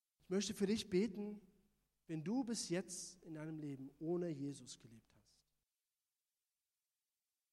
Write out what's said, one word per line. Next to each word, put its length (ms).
ich 60
möchte 240
für 120
dich 240
beten, 500
wenn 160
du 200
bis 260
jetzt 540
in 120
deinem 240
Leben 400
ohne 300
Jesus 500
gelebt 360
hast. 0